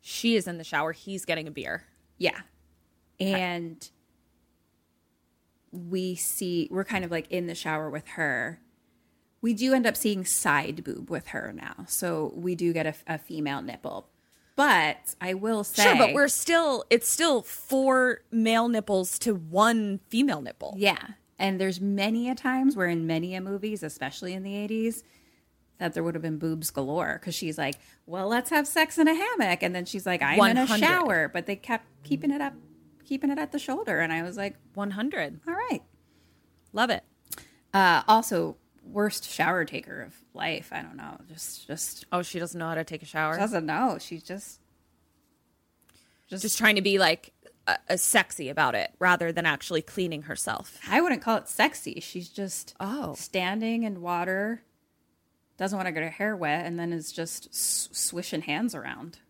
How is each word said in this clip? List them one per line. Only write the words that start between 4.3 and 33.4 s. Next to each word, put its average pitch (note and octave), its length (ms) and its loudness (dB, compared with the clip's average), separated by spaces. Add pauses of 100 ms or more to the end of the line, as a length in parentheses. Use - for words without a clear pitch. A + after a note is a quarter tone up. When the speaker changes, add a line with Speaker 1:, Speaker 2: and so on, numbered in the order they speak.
Speaker 2:
we F3+ 420 -4
see, F3 560 -2
we're F#3+ 140 -2
kind F#3+ 200 -2
of, E3+ 60 -8
like, E3 200 -4
in F3 160 -2
the E3 80 -8
shower D#3 360 -4
with D3+ 200 -8
her. C#3+ 500 -2 (800)
We A#3 140 0
do C4 200 4
end B3 120 4
up G#3+ 100 2
seeing G3 280 0
side D3+ 600 0
boob - 260 -8
with - 180 -6
her - 240 -8
now. - 360 -14
So E3 460 -2
we F3+ 200 -2
do E3+ 180 0
get D#3+ 140 0
a, D3+ 80 -2 (120)
a D#3+ 120 -4
female D3 440 -4
nipple. - 460 -10 (480)
But F#3 640 4
I F#3 140 -4
will G#3 300 0
say - 180 2
Speaker 1:
Sure, G#3+ 160 8
but - 160 8
we're C#4+ 140 6
still, D#4 600 2
it's A#3 200 6
still D4+ 340 4
four C4 880 2
male A3+ 380 4
nipples G#3 520 2
to A3+ 140 2
one G3 760 2
female A3+ 320 2
nipple. - 380 -10
Speaker 2:
Yeah. G3 300 2 (300)
And F#3+ 220 0
there's F#3 200 -2
many G#3 500 0
a C4 40 -2
times C4 420 2
where F#3 120 2
in E3 180 0
many E3+ 280 -2
a F#3 80 -6
movies, G3+ 400 -4
especially D#3 500 -8
in F#3+ 100 -8
the G3 140 -8
eighties, A3 480 -2 (720)
that E3 160 -4
there E3 80 -2
would E3 120 -2
have D#3+ 80 -4
been D#3+ 160 -4
boobs D#3+ 320 -4
galore, D3 520 -2
'cause E3 120 -6
she's D#3 240 -6
like, D3 180 -2 (300)
"Well, F#3+ 220 -4
let's A#3+ 220 0
have D4 160 4
sex D#4 320 2
in D#4 100 8
a D#4+ 60 6
hammock." E4 480 2
And F3+ 120 0
then F3+ 100 -4
she's F#3 220 -6
like, F3+ 160 0
"I'm C#3+ 120 4
in G#3 220 8
a B3+ 40 4
Speaker 1:
One C4 80 4
hundred. A3 180 4
Speaker 2:
shower." C4 420 4
But F3 180 -4
they G3 100 -2
kept A3+ 300 -4 (160)
keeping C#4 280 -2
it C#4+ 100 -2
up, C#4 140 -4 (500)
keeping C#4 260 -2
it C#4+ 80 -2
at D4+ 140 -4